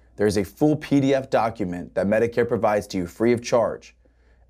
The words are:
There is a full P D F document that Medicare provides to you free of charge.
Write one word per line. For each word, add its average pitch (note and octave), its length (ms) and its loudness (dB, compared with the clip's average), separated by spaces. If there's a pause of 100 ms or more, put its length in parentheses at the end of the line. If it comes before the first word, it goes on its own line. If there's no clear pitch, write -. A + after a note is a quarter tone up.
(160)
There G#2+ 120 2
is F#2+ 80 0
a G2+ 80 0
full D3+ 320 0
P C#3+ 240 0
D C3+ 120 2
F C3+ 160 -2
document G#2+ 680 -4
that F#2 100 0
Medicare A#2 400 2
provides G#2+ 400 0
to - 100 -8
you F2+ 80 -2
free A2+ 280 0
of A#2 100 0
charge. G#2 540 -2 (540)